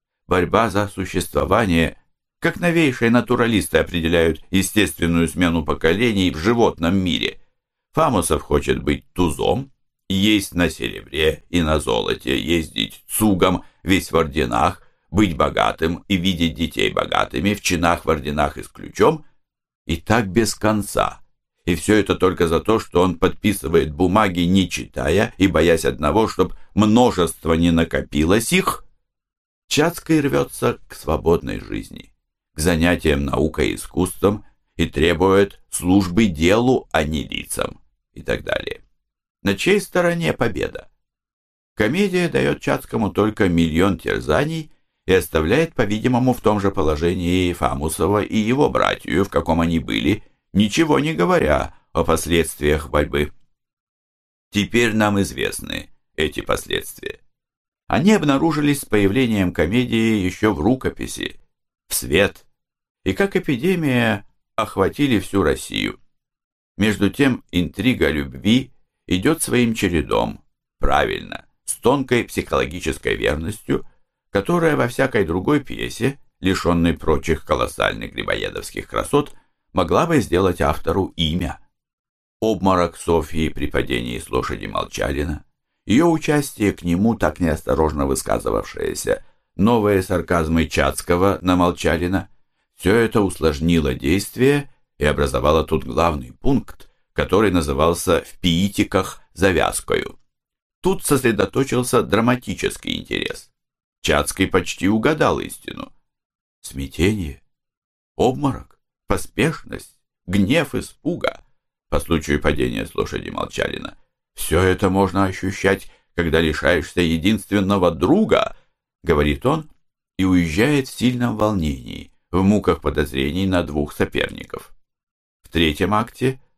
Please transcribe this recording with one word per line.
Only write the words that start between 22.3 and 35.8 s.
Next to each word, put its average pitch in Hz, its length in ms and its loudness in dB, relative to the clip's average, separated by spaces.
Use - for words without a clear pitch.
за 80 120 0
то, 107 180 2
что - 240 0
он 90 160 0
подписывает 82 720 0
бумаги, 90 480 2
не 90 280 2
читая 73 680 -2
и 92 100 2
боясь 82 380 2
одного, 73 420 0
чтоб - 280 -2
множество 104 800 2
не 85 180 2
накопилось 82 840 0
их. - 340 0
Чацкий 160 520 0
рвется 135 580 -2
к - 60 -20
свободной 78 640 -2
жизни, 50 540 -12
к - 60 -8
занятиям 80 640 2
наукой 69 460 0
и 50 40 -4
искусством - 720 -2
и 82 100 0
требует 92 720 2
службы 92 560 2